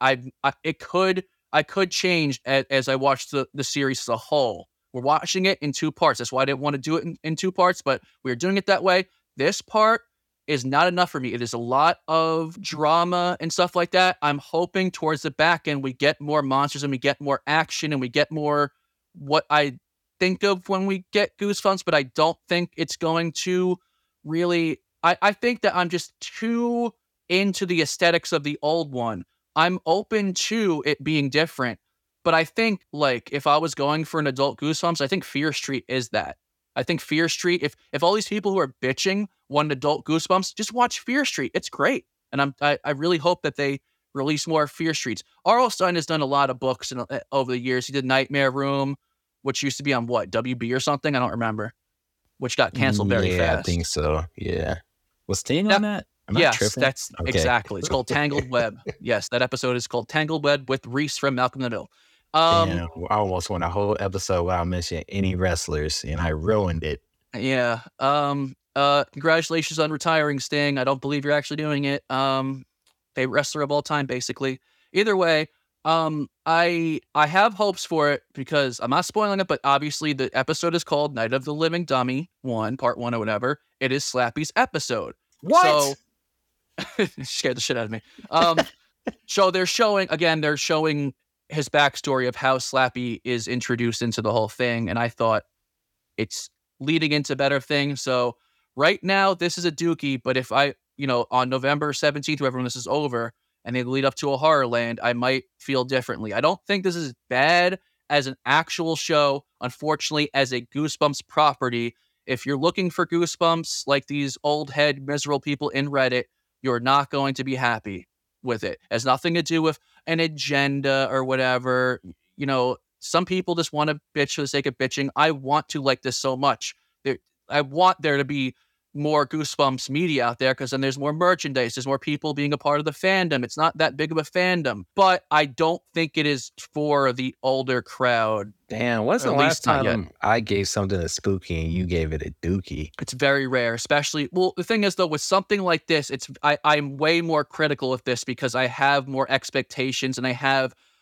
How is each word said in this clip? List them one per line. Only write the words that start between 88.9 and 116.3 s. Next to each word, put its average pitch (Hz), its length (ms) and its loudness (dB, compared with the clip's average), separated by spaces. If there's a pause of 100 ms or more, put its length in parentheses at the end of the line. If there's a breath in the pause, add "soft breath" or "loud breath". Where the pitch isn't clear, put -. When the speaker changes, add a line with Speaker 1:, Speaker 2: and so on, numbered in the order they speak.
Speaker 1:
<laughs> - 320 -12
so 190 240 4
they're 180 160 2
showing, 202 440 2
again, 160 300 2
they're 151 160 0
showing 151 580 0 (340)
his 151 200 -4
backstory 139 600 2
of 127 80 -4
how 131 220 2
Slappy 123 640 -2
is 120 240 -2
introduced 120 540 -2
into 117 200 -2
the 110 100 0
whole 110 160 2
thing. 117 420 -2
And 113 80 -2
I 117 100 0
thought 113 360 0 (720)
it's - 340 -8 (300)
leading 156 320 0
into 147 240 -2
better 139 240 0
things. 143 420 -2
So 123 340 -2 (380)
right 165 280 4
now, 196 320 2
this 170 240 -2
is 175 60 -6
a 170 80 0
dookie, 143 500 -2
but 131 140 0
if 127 160 -2
I, 139 220 2 (220)
you 139 100 -6
know, 123 240 0
on 127 180 0
November 139 440 0
seventeenth, 147 480 -2
wherever 127 220 -2
this 123 140 -4
is 120 100 -10
over, 123 460 -2 (320)
and 120 120 -8
they 127 60 0
lead 131 220 0
up 135 120 0
to 143 160 -2
a 131 60 -2
Horrorland, 120 640 2
I 120 100 2
might 127 320 0 (140)
feel 131 260 -2
differently. 120 480 -4
I 110 80 -2
don't 165 260 0
think 196 180 -2
this 175 120 0
is 147 180 -8 (140)
bad 175 500 2 (300)
as 147 180 2
an 131 100 -8 (100)
actual 160 500 0
show. 143 480 2 (160)
Unfortunately, 151 760 -2
as 135 180 2
a 123 100 -2
Goosebumps 143 640 -2
property, 123 680 0 (320)
if 127 200 -4
you're 139 100 0
looking 175 340 0
for 170 160 -2
Goosebumps 165 800 -2
like 139 200 0
these 143 360 -4
old 147 280 -2
head 139 360 0
miserable 143 340 -2
people 147 280 -4
in 139 220 -2
Reddit, 127 340 0 (380)